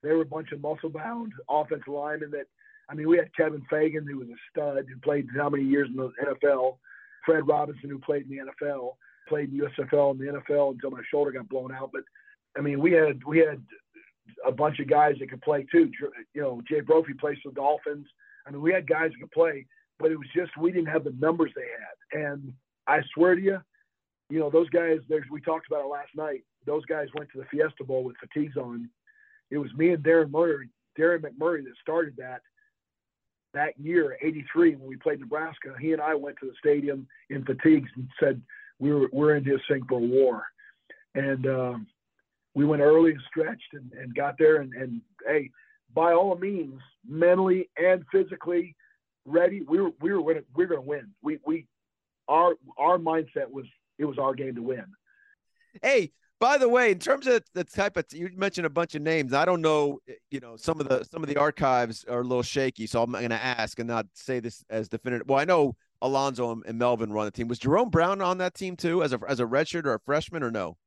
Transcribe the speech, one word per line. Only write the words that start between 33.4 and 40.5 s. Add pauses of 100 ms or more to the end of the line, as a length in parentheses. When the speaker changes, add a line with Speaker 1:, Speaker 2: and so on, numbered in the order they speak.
Speaker 1:
that
year,
eighty-three,
when
we
played
Nebraska.
He
and
I
went
to
the
stadium (220)
in
fatigues
and (100)
said, (360)
"We're,
we're
in
this
thing
for
a
war." (720)